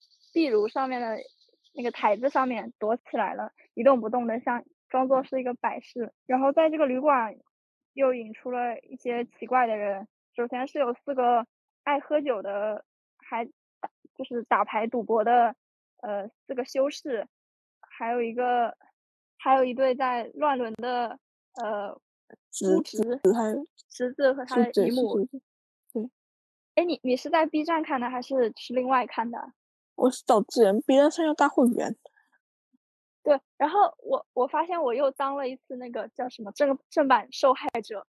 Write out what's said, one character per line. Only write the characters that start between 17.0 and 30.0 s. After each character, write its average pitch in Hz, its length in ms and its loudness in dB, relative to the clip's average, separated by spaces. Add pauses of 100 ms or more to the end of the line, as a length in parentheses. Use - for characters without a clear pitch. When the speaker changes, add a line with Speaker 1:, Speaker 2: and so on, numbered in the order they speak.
Speaker 1:
还 - 320 -8
有 240 100 0
一 233 120 -4
个 240 420 0 (600)
还 269 180 4
有 262 80 6
一 254 100 0
对 254 220 2
在 254 400 -4
乱 277 220 0
伦 226 180 -4
的， 240 440 -4 (420)
呃， 208 380 -6 (520)
Speaker 2:
侄 - 140 -6
子， 190 100 4
Speaker 1:
姑 - 80 4
侄， 220 500 0
Speaker 2:
还 226 160 -2
有 277 180 -6 (220)
Speaker 1:
侄 247 240 -6
子 269 200 2
和 269 120 -10
他 262 120 -6
的 240 60 4 (240)
姨 233 40 0
母。 233 280 0
Speaker 2:
是， 196 60 0
对， - 0 -
是 - 0 -
侄 269 120 -10
子， - 40 -18 (520)
对。 233 160 -6 (680)
Speaker 1:
哎， 330 100 2
你， 339 180 -2
你 254 120 0
是 285 140 -6
在 320 160 2
B 302 180 -2
站 320 200 -2
看 285 180 -4
的， 247 80 -4
还 254 120 -6
是， 247 340 0
是 - 180 -12
另 254 140 0
外 247 180 2
看 233 240 -6
的？ 240 240 -12 (420)
Speaker 2:
我 254 160 4